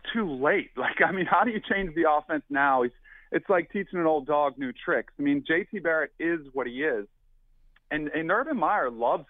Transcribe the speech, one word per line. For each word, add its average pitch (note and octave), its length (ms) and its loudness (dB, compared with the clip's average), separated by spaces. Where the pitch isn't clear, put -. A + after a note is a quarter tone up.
too G#3+ 160 0
late. D3 440 0
<laughs> - 40 -12
Like, B2 280 0
I F3 80 2
mean, F#3 120 -2
how - 200 4
do B3 60 0
you G#3+ 100 -4
change F#3+ 340 -4
the D#3+ 160 4
offense D3+ 380 0
now? C#3 340 2
He's, B2 80 0
it's E3 180 -4
like F3 220 2
teaching F#3+ 280 -4
an E3+ 60 2
old D#3 200 2
dog D3 320 0
new C3 160 -6
tricks. C3+ 440 -4
I - 40 -6
mean, C#3+ 240 2
J E3+ 200 0
T G#3 140 -8
Barrett D#3+ 400 0
is E3 220 -2
what B2+ 140 -4
he B2 160 -6
is. A#2 240 -2
And, D3+ 180 -4
and D#3+ 220 -4
Urban C4 260 0
Meyer E3+ 320 2
loves B2 400 0